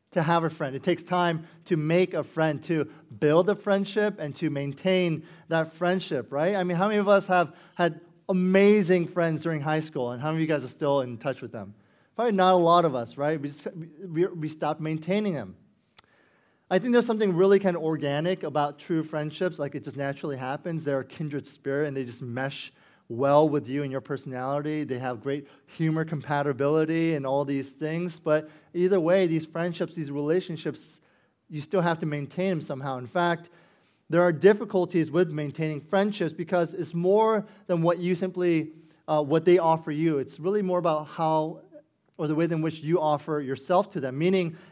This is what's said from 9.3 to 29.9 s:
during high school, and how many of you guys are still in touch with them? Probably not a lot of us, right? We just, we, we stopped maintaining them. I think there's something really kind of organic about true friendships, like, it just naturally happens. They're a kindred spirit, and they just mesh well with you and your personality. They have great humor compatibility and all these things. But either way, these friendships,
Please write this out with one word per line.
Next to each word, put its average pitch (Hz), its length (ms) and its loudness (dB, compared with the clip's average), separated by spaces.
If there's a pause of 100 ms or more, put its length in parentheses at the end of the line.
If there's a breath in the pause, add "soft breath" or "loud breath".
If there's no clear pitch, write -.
during 165 180 -2
high 156 200 0
school, 139 300 -4
and 123 100 -8
how 147 80 -4
many 160 100 -2
of 160 100 0
you 160 60 2
guys 135 100 -2
are 127 40 -10
still 139 340 0
in 123 140 -6
touch 127 260 -6
with 113 100 -12
them? 104 220 -12 (400 soft breath)
Probably 233 180 0
not 185 220 6
a 180 40 6
lot 170 260 6
of 151 100 2
us, 117 220 -6
right? 147 240 -2
We 139 80 -8
just, - 200 -12 (380)
we, 170 200 0
we 160 220 -6
stopped 156 320 -4
maintaining 165 540 -2
them. 101 220 -10 (1120 soft breath)
I 185 120 2
think 240 140 0
there's 240 120 4
something 214 300 0
really 196 240 6
kind 185 160 0
of 156 80 -6
organic 156 580 -2
about 147 380 -2
true 160 240 -2
friendships, 156 520 -4
like, 143 200 -6
it 120 80 -10
just 127 120 -12
naturally 139 400 -6
happens. 147 460 -6
They're 139 160 -2
a 131 60 -4
kindred 143 420 -8
spirit, 143 400 -4
and 139 100 -6
they 135 60 -4
just 120 200 -10
mesh 131 500 -8 (360 soft breath)
well 139 400 4
with 143 200 -2
you 143 160 -4
and 135 80 -6
your 135 80 -4
personality. 139 840 -6
They 127 160 -6
have 123 240 -6
great 139 240 -6 (200 loud breath)
humor 160 380 -2
compatibility 156 1120 0
and 139 100 -4
all 139 200 0
these 139 260 -4
things. 165 480 -6
But 156 320 2 (240 loud breath)
either 185 240 2
way, 180 300 4
these 160 180 0
friendships, 170 480 -6